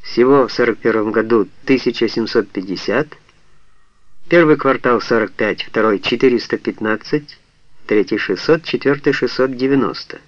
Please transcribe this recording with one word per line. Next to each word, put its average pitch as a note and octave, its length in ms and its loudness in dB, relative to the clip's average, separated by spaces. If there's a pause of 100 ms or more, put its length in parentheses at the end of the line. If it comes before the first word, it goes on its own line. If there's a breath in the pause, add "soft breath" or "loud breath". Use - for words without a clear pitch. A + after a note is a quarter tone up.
Всего C3 440 2
в - 40 -12
сорок A#2 280 -2
первом A2 320 -2
году A2 360 0 (180)
тысяча B2+ 420 0
семьсот G#2+ 420 -2
пятьдесят. G2 580 -4 (1200)
Первый D#3+ 300 6
квартал B2 440 0
сорок A2 320 0
пять, G#2 300 -4
второй G#2+ 360 0
четыреста A#2+ 580 0
пятнадцать, G#2+ 800 -4 (480)
третий G#2+ 320 2
шестьсот, D3+ 460 0
четвертый C#3+ 500 0
шестьсот C3 420 0
девяносто. B2+ 720 0